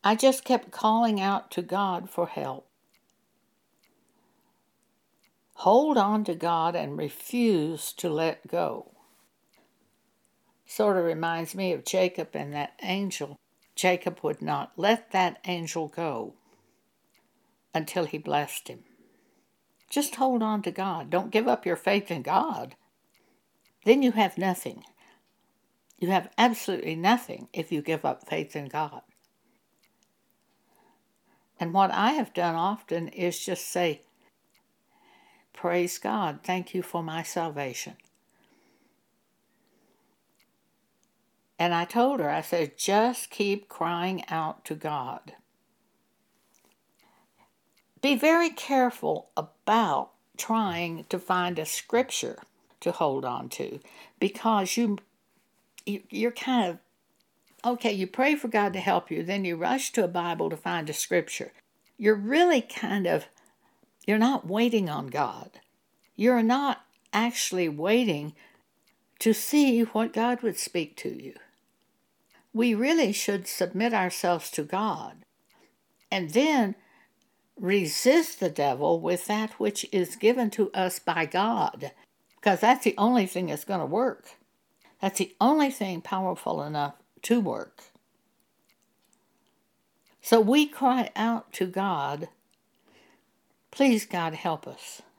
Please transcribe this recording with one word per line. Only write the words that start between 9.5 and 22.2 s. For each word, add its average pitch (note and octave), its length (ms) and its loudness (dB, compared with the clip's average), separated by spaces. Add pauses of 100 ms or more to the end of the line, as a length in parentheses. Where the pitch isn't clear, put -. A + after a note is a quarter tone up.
Sort G#3 300 2
of F3 80 2
reminds E3 500 -2
me F#3+ 180 -2
of C#3 120 -6
Jacob F#3 500 0
and C#3+ 180 -8
that D3 280 -8
angel. F#3 580 -6 (360)
Jacob F3+ 480 0
would D3+ 180 -4
not D3+ 360 -4
let A3 340 0
that F#3 360 0
angel E3 420 -6
go C#3+ 460 -6 (1400)
until E3 300 -2
he F3 140 -8
blessed D3 500 -4
him. B2 160 -18 (1040)
Just C#4+ 260 -2
hold B3 260 2
on G#3+ 200 0
to - 80 -4
God. E3 400 -6
Don't F#3 200 0
give A#3 160 2
up A#3+ 200 0
your E3+ 100 0
faith G3+ 340 0
in D3+ 120 -4